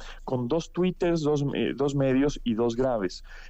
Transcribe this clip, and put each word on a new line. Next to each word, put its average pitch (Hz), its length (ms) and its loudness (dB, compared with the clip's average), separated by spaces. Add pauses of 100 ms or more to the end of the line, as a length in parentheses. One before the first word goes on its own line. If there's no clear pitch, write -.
(240)
con 123 220 -2
dos 160 260 -2
tweeters, 170 500 2
dos, 147 220 2 (100)
eh, 95 200 0
dos 139 200 0
medios 135 500 2
y 120 100 2
dos 117 220 0
graves. 120 480 0 (260)